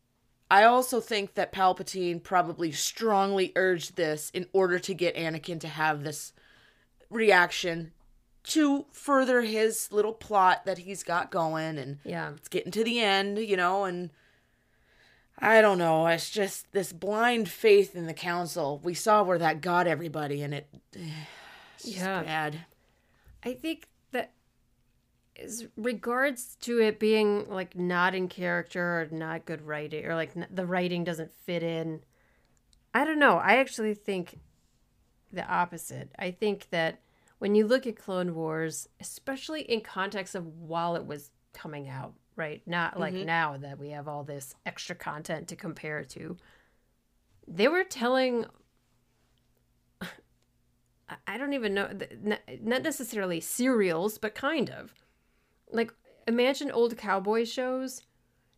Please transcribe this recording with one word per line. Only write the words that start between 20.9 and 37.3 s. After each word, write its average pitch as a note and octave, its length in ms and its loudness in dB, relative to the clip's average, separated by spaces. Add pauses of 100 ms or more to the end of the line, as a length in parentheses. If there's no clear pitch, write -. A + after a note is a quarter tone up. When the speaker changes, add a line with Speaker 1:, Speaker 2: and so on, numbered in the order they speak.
Speaker 1:
it's - 920 -14
just G3+ 120 -10
Speaker 2:
Yeah. F#3 260 -4
Speaker 1:
bad. D#3 380 -4 (840)
Speaker 2:
I A#3+ 80 -4
think D#4 360 -8 (240)
that A#3+ 200 -6 (1040)
as A#3 300 -12 (100)
regards B3 840 -2
to A#3+ 180 0
it G#3+ 180 4
being, G#3+ 520 4
like, F#3 260 -6
not F3+ 380 2
in F#3 140 -2
character F3 720 -2
or D#3 120 -8
not D#3+ 300 -8
good D#3+ 180 -8
writing, D3+ 440 -8
or, E3 80 -2
like, D#3+ 220 -4
n-, E3+ 140 -8
the F#3 160 -4
writing F3+ 380 0
doesn't E3 280 -6
fit E3+ 320 -6
in, E3 360 -4 (920)
I B3+ 100 4
don't D#4 140 0
know. B3 180 8
I F#3+ 200 6
actually A3+ 380 0
think F#3+ 440 -6 (920)
the F#3 140 -8
opposite. E3+ 720 -4
I F#3 120 -4
think G3 400 -4
that E3 300 -2 (380)